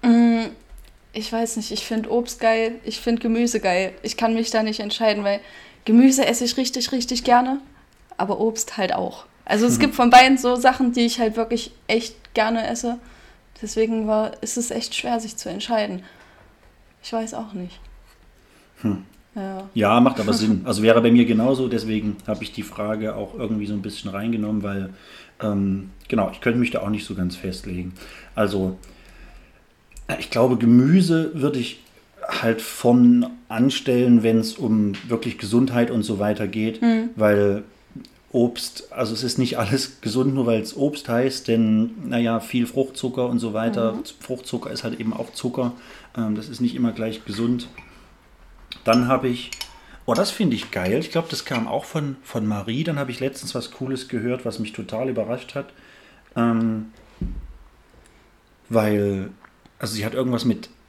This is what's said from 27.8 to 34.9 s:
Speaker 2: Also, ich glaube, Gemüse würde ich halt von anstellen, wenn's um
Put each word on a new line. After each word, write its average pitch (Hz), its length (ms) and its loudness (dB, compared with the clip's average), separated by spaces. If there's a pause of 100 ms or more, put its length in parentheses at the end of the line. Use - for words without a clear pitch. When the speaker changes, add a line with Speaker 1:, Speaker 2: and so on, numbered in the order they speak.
Speaker 2:
Also, 98 440 0 (1400)
ich - 120 -10
glaube, 123 280 4
Gemüse 160 760 6
würde 139 240 0
ich - 240 -8 (460)
halt 113 320 0
von 120 680 6 (220)
anstellen, 123 760 4
wenn's 113 320 2
um 107 380 0 (160)